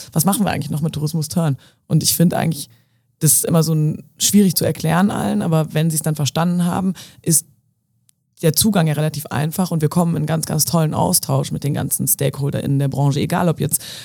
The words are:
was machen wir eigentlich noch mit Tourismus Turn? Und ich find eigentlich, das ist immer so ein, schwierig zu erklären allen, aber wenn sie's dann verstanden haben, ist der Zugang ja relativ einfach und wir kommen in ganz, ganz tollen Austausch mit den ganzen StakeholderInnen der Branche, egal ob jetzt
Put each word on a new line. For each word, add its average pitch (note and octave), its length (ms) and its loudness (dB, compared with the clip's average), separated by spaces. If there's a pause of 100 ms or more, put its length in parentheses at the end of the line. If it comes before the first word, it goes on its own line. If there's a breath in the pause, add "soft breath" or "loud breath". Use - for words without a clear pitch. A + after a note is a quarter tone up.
(120 loud breath)
was D3+ 140 0
machen G3+ 200 2
wir - 60 0
eigentlich C#3 200 -4
noch D3 100 -4
mit D#3+ 120 -2
Tourismus D3+ 360 -2
Turn? D#3 280 0 (300 soft breath)
Und D#3 160 2
ich - 120 0
find E3+ 180 4
eigentlich, - 360 -2 (500 soft breath)
das D3+ 140 2
ist - 120 0
immer E3 180 4
so D#3+ 100 -2
ein, D3+ 300 0 (140)
schwierig G3+ 380 4
zu F3+ 100 0
erklären E3 460 0
allen, - 300 -2
aber D#3+ 320 0
wenn D#3+ 160 2
sie's D#3 120 0
dann D#3 140 -2
verstanden F3 500 0
haben, F#3 280 -2 (280 loud breath)
ist - 240 0 (960)
der D#3+ 100 4
Zugang G3+ 340 2
ja D3+ 60 2
relativ D3+ 340 -4
einfach E3 440 -2
und E3 100 -2
wir D3+ 80 2
kommen E3+ 280 2
in D#3 80 -2
ganz, D#3+ 200 -2
ganz D#3 200 0
tollen D#3+ 280 2
Austausch D#3+ 580 0
mit - 120 -4
den C#3+ 100 -2
ganzen - 340 -4
StakeholderInnen C#3 720 -2
der C#3 120 2
Branche, C#3 320 0
egal F3+ 260 0
ob D#3 120 0
jetzt D#3 220 -2 (240 loud breath)